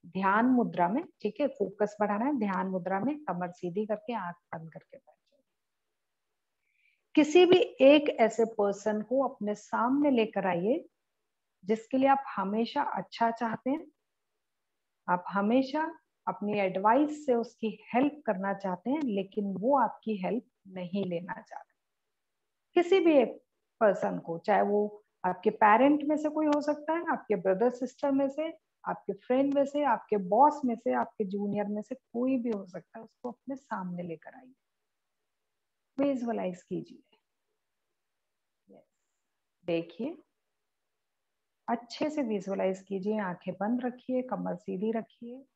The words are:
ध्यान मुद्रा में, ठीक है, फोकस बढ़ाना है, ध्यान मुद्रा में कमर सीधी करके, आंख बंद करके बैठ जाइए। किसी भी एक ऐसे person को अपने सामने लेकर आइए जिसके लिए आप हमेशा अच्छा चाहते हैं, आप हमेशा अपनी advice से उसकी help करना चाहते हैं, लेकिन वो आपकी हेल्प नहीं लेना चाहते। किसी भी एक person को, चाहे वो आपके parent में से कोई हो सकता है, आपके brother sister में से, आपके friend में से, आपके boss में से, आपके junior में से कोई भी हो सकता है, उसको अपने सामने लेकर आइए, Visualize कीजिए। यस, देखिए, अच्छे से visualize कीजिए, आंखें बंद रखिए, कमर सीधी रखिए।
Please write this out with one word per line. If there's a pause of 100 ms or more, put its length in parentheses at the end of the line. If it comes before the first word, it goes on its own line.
ध्यान
मुद्रा
में, (180)
ठीक
है,
फोकस
बढ़ाना
है,
ध्यान
मुद्रा
में
कमर
सीधी
करके,
आंख
बंद
करके
बैठ
जाइए। (1700)
किसी
भी (240)
एक
ऐसे
person
को
अपने
सामने
लेकर
आइए (760)
जिसके
लिए
आप (120)
हमेशा
अच्छा
चाहते
हैं, (1200)
आप
हमेशा (320)
अपनी
advice
से
उसकी (100)
help
करना
चाहते
हैं,
लेकिन
वो
आपकी
हेल्प (240)
नहीं
लेना
चाहते। (1000)
किसी
भी
एक (360)
person
को,
चाहे
वो (220)
आपके
parent
में
से
कोई
हो
सकता
है,
आपके
brother
sister
में
से, (320)
आपके
friend
में
से,
आपके
boss
में
से,
आपके
junior
में
से
कोई
भी
हो
सकता
है,
उसको
अपने
सामने
लेकर
आइए, (1500)
Visualize
कीजिए। (1600)
यस, (800)
देखिए, (1500)
अच्छे
से
visualize
कीजिए,
आंखें
बंद
रखिए,
कमर
सीधी
रखिए। (100)